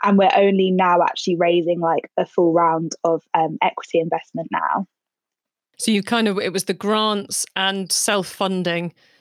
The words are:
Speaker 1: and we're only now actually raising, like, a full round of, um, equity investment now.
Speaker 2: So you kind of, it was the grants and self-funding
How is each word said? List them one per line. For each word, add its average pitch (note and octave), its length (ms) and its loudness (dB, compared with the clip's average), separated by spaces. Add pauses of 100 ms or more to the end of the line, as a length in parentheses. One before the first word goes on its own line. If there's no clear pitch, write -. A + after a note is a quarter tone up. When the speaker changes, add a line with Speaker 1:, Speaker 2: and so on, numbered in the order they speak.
Speaker 1:
and G3+ 120 4
we're G3 180 6
only G3 360 4
now F3+ 320 4
actually - 340 -2
raising, E3+ 440 2
like, E3 360 -2
a - 80 0
full E3+ 300 2
round E3 380 2 (120)
of, E3 180 0 (120)
um, D#3+ 260 -2
equity - 400 -2
investment E3 500 -6
now. - 360 -4 (880)
Speaker 2:
So - 140 -4
you G3+ 120 2
kind A3+ 260 0
of, G3 100 -2
it F#3 160 -4
was F#3+ 100 -4
the G3 80 -4
grants G#3 720 -2 (120)
and F#3+ 360 -2
self-funding F#3 1000 -2 (260)